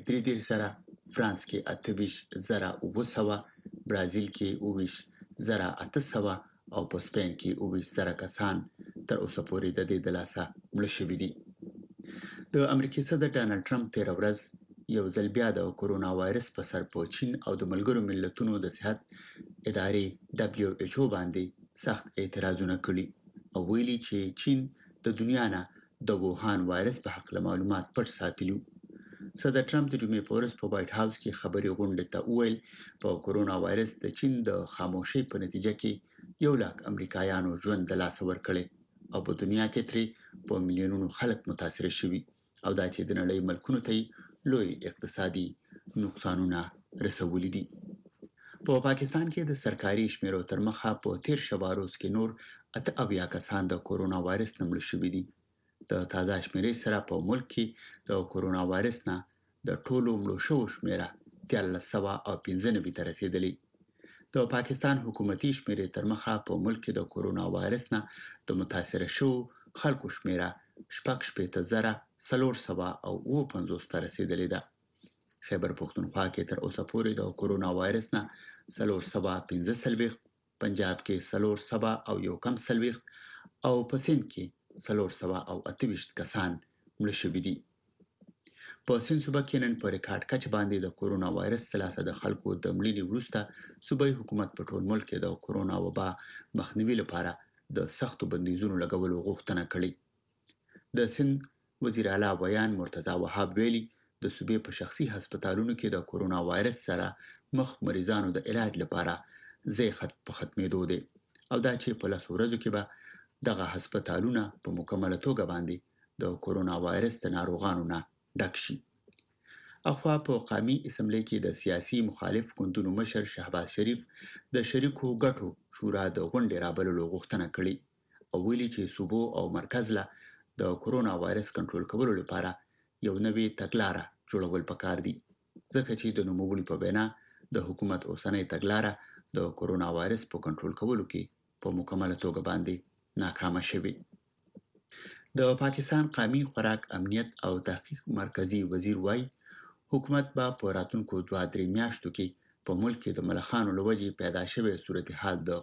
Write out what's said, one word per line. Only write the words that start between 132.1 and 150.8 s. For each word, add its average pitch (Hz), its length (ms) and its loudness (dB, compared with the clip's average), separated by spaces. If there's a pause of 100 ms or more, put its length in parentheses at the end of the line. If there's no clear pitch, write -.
لپاره 90 340 -2 (520)
یو 98 160 2
نوې 110 280 4 (120)
تګلاره 95 460 0 (220)
جوړول 90 380 0
پکار 90 400 -2
دي، - 100 0 (540)
ځکه 131 240 0
چې 110 140 -2 (100)
د 95 120 2
نوموړي 95 360 0
په 82 160 -2
وینا 98 240 2 (480)
د 87 160 0
حکومت 92 400 -2
اوسنۍ 101 400 0
تګلاره 104 440 2 (420)
د 90 240 0
کورونا 90 340 0
وایرس 98 320 0
په - 200 -8
کنټرول 80 360 -4
کولو 110 240 0
کې 90 180 -6 (400)
په 95 140 -2
مکمله 90 400 -2
توګه 87 320 -2
باندې 87 260 0 (420)
ناکامه 90 520 0
شوې. - 260 -2 (1400)
د 131 240 6
پاکستان 147 560 2
قومي 123 300 4
خوراک، 110 380 0 (140)
امنیت 104 320 0 (180)
او 92 60 2 (140)
تحقیق 92 340 -6 (160)
مرکزي 98 420 -2 (140)
وزیر 95 320 0
وایي، 113 180 2 (720)
حکومت 139 340 2 (120)
به 127 80 2 (140)
په 98 160 0
راتلونکو 95 520 -2